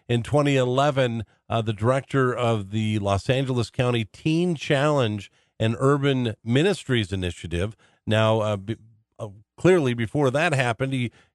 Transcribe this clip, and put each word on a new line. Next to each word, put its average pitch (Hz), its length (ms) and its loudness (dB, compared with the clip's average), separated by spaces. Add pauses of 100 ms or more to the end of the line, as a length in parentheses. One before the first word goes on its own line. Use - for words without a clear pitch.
in 120 140 0
twenty 143 320 2
eleven, 127 680 0 (240)
uh, 113 120 0
the 110 120 -2
director 127 600 0
of 113 360 -2
the 110 280 -2
Los 98 300 0
Angeles 127 400 -2
County 123 360 -2
Teen 165 500 -2
Challenge 135 760 0 (280)
and 113 200 2
Urban 135 640 0
Ministries 123 680 0
Initiative. 90 640 -4 (300)
Now, 110 360 2
uh, 104 160 -2
be-, 101 200 -8 (420)
uh, 107 100 -12 (280)
clearly 160 360 4
before 123 380 0
that 156 220 0
happened, 135 400 -2
he, 123 180 -4 (240)